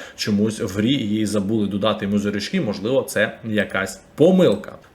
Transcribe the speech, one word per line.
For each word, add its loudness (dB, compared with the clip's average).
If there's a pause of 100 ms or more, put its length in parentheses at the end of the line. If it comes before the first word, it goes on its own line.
(160)
чомусь 0
в -4
грі 2
їй 0
забули -2
додати -2
йому 0
зірочки, -2
можливо, 0
це -2
якась -2 (140)
помилка. 4 (200)